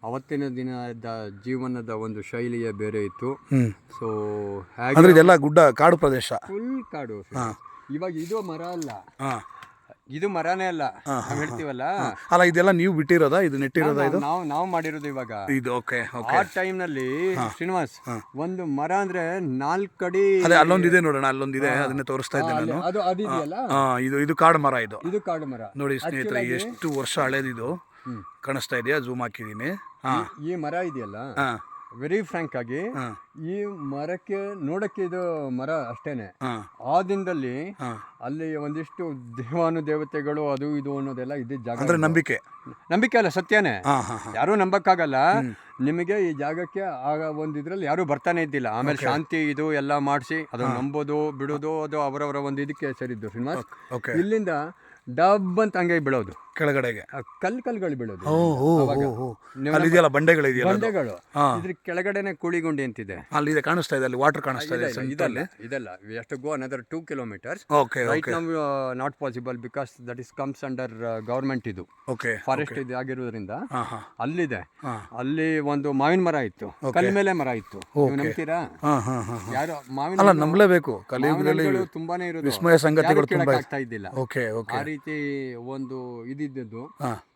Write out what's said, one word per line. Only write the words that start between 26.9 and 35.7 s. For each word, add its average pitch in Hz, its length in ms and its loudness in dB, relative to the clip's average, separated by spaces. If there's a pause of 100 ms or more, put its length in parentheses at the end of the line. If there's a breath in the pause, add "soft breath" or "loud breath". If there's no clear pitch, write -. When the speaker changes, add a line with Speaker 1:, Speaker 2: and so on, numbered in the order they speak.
Speaker 2:
ವರ್ಷ 131 200 -2
ಹಳೇದಿದು. 131 560 -2
Speaker 1:
ಹ್ಮ್. 120 480 -14 (200)
Speaker 2:
ಕಾಣಿಸ್ತಾ 135 320 -4
ಇದೆಯಾ? 127 240 0
ಜೂಮ್ 123 220 -6
ಹಾಕಿದ್ದೀನಿ. 113 480 -8 (340)
ಹಾ. 123 400 -2
Speaker 1:
ಈ, 165 80 -6
ಈ 180 40 -4
ಮರ 151 180 -6
ಇದೆಯಲ್ಲ, 135 440 -6
Speaker 2:
ಹಾ. 123 540 -4 (280)
Speaker 1:
very 170 280 -2
frank 165 300 -6
ಆಗಿ, 123 220 -6
Speaker 2:
ಹಾ. 135 520 -8 (140)
Speaker 1:
ಈ 202 200 -6
ಮರಕ್ಕೆ 180 1000 -8
ನೋಡಕ್ಕೆ 196 360 -4
ಇದು 170 480 -4
ಮರ 127 200 -4
ಅಷ್ಟೇನೆ. 135 540 -6